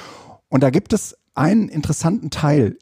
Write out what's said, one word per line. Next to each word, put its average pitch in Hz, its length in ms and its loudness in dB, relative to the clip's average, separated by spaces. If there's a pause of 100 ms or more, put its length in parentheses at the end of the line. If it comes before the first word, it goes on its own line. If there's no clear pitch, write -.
(500)
Und 131 120 2
da 135 80 4
gibt 165 240 0
es - 240 -4 (180)
einen 196 320 2
interessanten 160 640 -4
Teil 143 520 0